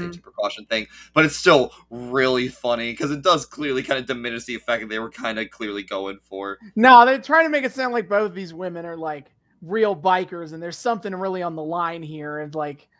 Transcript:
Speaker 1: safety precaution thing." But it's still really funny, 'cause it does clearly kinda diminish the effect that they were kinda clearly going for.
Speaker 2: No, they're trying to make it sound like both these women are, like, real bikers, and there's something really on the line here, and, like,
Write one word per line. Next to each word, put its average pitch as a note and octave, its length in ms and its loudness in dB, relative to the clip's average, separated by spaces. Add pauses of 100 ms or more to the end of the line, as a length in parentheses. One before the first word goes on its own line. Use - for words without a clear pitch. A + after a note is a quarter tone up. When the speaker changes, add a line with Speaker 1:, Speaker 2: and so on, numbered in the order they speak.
Speaker 1:
safety F3 120 -14
precaution - 460 -8
thing." A2 220 -2 (260)
But D#3 100 6
it's D#3 140 0
still D3 340 6 (180)
really B2+ 600 0
funny, A#2 460 -2
'cause D3 160 -4
it D3 120 -6
does D#3+ 220 4
clearly C#3 360 -4
kinda C3 200 -2
diminish A#2+ 420 -6
the B2 120 -8
effect A2+ 260 -2
that G#2+ 80 -12
they A2 100 -4
were A2+ 100 -6
kinda A2+ 380 -6
clearly G#2 360 -8
going G2 380 -6
for. G2 360 -8 (180)
Speaker 2:
No, A#3+ 300 10
they're C4 160 2
trying D#4+ 240 4
to D#4+ 40 -2
make D4 140 0
it B3+ 80 -2
sound B3+ 220 -4
like G#3+ 160 -2
both G3+ 240 0
these F3+ 200 -10
women E3+ 320 -8
are, E3+ 120 -10
like, D3+ 300 -8 (340)
real G3+ 340 0
bikers, F3 560 0
and D#3+ 100 -12
there's E3+ 160 -8
something G#3+ 380 -2
really F#3 260 -4
on E3+ 140 -4
the D#3 80 -6
line E3+ 400 -2
here, D3+ 360 -8
and, D3+ 140 -8
like, D3 360 -6 (100)